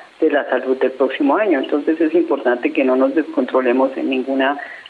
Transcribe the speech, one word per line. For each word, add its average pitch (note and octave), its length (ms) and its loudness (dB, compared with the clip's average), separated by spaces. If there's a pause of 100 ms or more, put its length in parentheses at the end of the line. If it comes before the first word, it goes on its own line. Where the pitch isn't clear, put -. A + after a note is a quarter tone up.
(200)
de D#3 120 2
la C#3 180 0
salud C3 280 0
del B2+ 140 2
próximo C#3 460 2
año. F#3+ 220 2
Entonces D#3 420 -2
es D#3 140 2
importante D3 580 0
que C#3+ 100 0
no C3 120 2
nos C3+ 180 2
descontrolemos C3 840 0
en - 140 -4
ninguna C3+ 480 -2 (320)